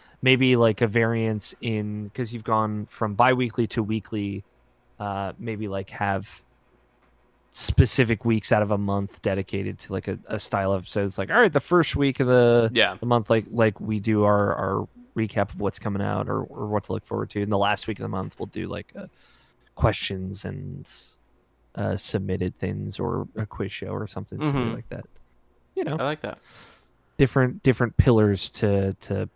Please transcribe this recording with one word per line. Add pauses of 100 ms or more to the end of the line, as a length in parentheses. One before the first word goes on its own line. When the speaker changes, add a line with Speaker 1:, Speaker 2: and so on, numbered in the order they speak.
(200)
Speaker 1:
Maybe,
like,
a
variance
in,
'cause
you've
gone
from
bi-weekly
to
weekly, (560)
uh,
maybe,
like,
have (1080)
specific
weeks
out
of
a
month
dedicated
to,
like,
a,
a
style
episode.
It's
like,
"All
right,
the
first
week
of
the,
Speaker 2:
Yeah.
Speaker 1:
the
month,"
like,
like,
we
do
our,
our (280)
recap
of
what's
coming
out
or,
or
what
to
look
forward
to.
And
the
last
week
of
the
month,
we'll
do,
like,
a (640)
questions
and, (840)
uh,
submitted
things
or
a
quiz
show
or
something
silly
Speaker 2:
Mm-hmm.
Speaker 1:
like
that. (680)
You
know,
Speaker 2:
I
like
that. (800)
Speaker 1:
different,
different
pillars
to,
to